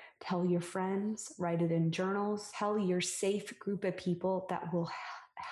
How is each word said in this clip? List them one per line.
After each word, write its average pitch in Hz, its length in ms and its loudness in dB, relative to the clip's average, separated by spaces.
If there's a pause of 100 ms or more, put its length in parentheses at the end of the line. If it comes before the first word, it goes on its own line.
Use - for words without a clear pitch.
(200)
tell 180 260 0
your 175 160 4
friends, 196 800 -2
write 170 240 2
it 165 80 4
in 165 200 4
journals, 202 600 0
tell 214 240 2
your 180 240 2
safe 196 560 0
group 202 260 -4
of 185 140 0
people 185 540 0
that 175 200 -4
will 170 140 2
h-, - 680 -10